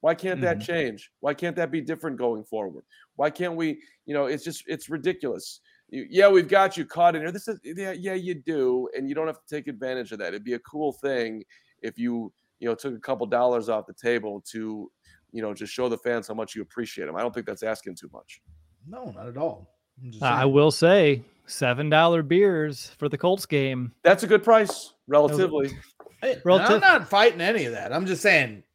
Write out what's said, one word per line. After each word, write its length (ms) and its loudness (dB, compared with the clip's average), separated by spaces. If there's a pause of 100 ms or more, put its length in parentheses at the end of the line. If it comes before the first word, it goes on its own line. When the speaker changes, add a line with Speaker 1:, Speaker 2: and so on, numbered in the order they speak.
Speaker 1:
Why 120 2
can't 280 -4
that 180 0
Speaker 2:
Mm-hmm. 140 -10
Speaker 1:
change? 380 -6 (100)
Why 120 -2
can't 220 -6
that 160 -4
be 100 -4
different 360 -8
going 260 -4
forward? 400 -8 (320)
Why 160 0
can't 240 -6
we, 240 -4 (260)
you 80 -8
know, 140 0
it's 160 -6
just, 240 -12
it's 220 -10
ridiculous. 720 -6 (280)
You, 200 -12
yeah, 180 6
we've 200 6
got 300 2
you 80 -6
caught 300 2
in 80 -6
here. 80 -6
This 160 -12
is, 160 -8
yeah, 300 -10
yeah, 200 -8
you 220 -6
do. 600 -2
And 140 -6
you 60 -8
don't 120 -2
have 160 -8
to 120 -12
take 120 -10
advantage 440 -8
of 80 -12
that. 100 -6
It'd 140 -8
be 100 -6
a 60 -6
cool 320 -8
thing 520 -6 (380)
if 160 -10
you, 340 -6 (280)
you 80 -6
know, 80 -2
took 200 -10
a 40 -18
couple 260 -4
dollars 440 0
off 180 -4
the 60 -20
table 580 -4
to, 400 -10 (400)
you 100 -10
know, 120 -6
just 200 -12
show 160 -2
the 80 -2
fans 300 -4
how 80 -12
much 200 -10
you 60 -10
appreciate 440 -10
them. 100 -10
I 60 -6
don't 120 -4
think 140 -8
that's 160 -10
asking 320 -8
too 180 -20
much. 260 -20 (480)
Speaker 3:
No, 180 -16
not 220 -16
at 100 -16
all. 380 -8 (280)
I'm 80 -14
just 120 -8
Speaker 4:
Uh, 40 2
I 140 2
Speaker 3:
saying. 120 4
Speaker 4:
will 180 6
say, 520 4 (220)
seven 440 -2
dollar 340 6
beers 760 2
for 80 -4
the 100 -4
Colts 280 0
game. 480 -2 (100)
Speaker 1:
That's 200 6
a 40 -4
good 160 4
price, 500 2 (140)
Speaker 4:
That 140 6
was 100 4
Speaker 1:
relatively. 380 0 (520)
Speaker 3:
Hey, 120 -2
and 100 -8
Speaker 4:
relative. 320 6
Speaker 3:
I'm 60 2
not 280 6
fighting 320 4
any 240 0
of 80 -4
that. 200 -8
I'm 120 -2
just 160 -4
saying 420 2 (120)